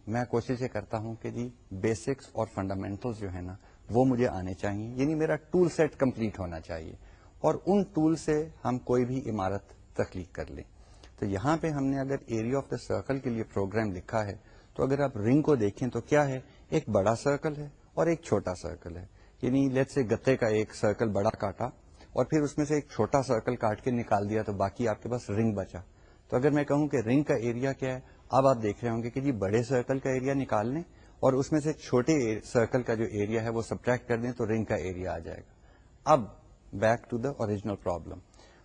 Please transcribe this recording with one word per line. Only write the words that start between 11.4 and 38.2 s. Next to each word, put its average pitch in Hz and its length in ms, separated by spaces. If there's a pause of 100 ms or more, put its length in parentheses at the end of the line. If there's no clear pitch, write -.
پہ 165 100
ہم 143 140
نے 135 160
اگر 135 160 (180)
area 120 260
of 135 120
the 123 120
circle 104 400
کے 127 60
لیے 113 140 (100)
program 101 380
لکھا 104 340
ہے 98 100 (380)
تو - 80
اگر 135 180
آپ 131 160
ring 120 260
کو 151 120
دیکھیں 110 340
تو 117 120
کیا 147 280
ہے، 131 120 (280)
ایک 156 200
بڑا 104 280
circle 143 400
ہے 147 120 (260)
اور 160 120
ایک 165 160
چھوٹا 92 400
circle 82 340
ہے، 90 80 (380)
یعنی 135 240 (120)
let's 135 200
say 117 120
گتے 120 260
کا 120 100
ایک 107 280
circle 110 380
بڑا 101 180
کاٹا 101 340 (480)
اور 127 120
پھر 156 180
اس 143 160
میں 147 80
سے 151 80
ایک 143 160
چھوٹا 127 320
circle 120 340
کاٹ 107 280
کے 131 60
نکال 107 400
دیا 110 120
تو 104 100
باقی 98 360
آپ 104 140
کے 113 60
پاس 117 220
ring 107 240
بچا۔ 92 260 (480)
تو - 80
اگر 135 140
میں 147 140
کہوں 143 240
کہ 143 80 (100)
ring 135 160
کا 147 120
ایریا 120 380
کیا 131 220
ہے، 127 60 (280)
اب 135 180
آپ 123 160
دیکھ 104 220
رہے 120 60
ہوں 113 120
گے 120 80
کہ 135 100
جی 139 180
بڑے 104 240
circle 131 360
کا 135 120
ایریا 131 240
نکال 120 400
لیں 165 80 (380)
اور 131 120
اس 135 200
میں 156 80
سے 151 120
چھوٹے 127 420 (300)
circle 123 380
کا 117 120
جو 113 100
ایریا 104 380
ہے 117 80
وہ 113 120
subtract 123 460
کر 117 100
دیں 120 140
تو 120 140
ring 110 180
کا 110 100
ایریا 90 400
آ 85 40
جائے 82 220
گا۔ - 720
اب 131 120 (520)
back 110 320
to 120 140
the 135 80 (140)
original 104 320 (100)
problem۔ 87 320 (460)